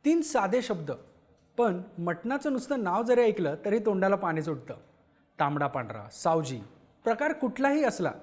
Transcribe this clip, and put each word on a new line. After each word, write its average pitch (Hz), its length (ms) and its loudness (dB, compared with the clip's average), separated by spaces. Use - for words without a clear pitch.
तीन 330 160 4
साधे 233 400 2
शब्द, 165 300 -6
पण 196 240 2
मटणाचं 233 520 -2
नुसतं 254 320 -2
नाव 190 200 0
जरी 240 180 6
ऐकलं 180 340 2
तरी 214 140 2
तोंडाला 196 360 2
पाणी 165 260 -2
सुटतं. 147 320 -6
तांबडा 147 280 2
पांढरा, 110 440 -6
सावजी, 151 480 0
प्रकार 285 300 0
कुठलाही 277 500 0
असला 180 280 0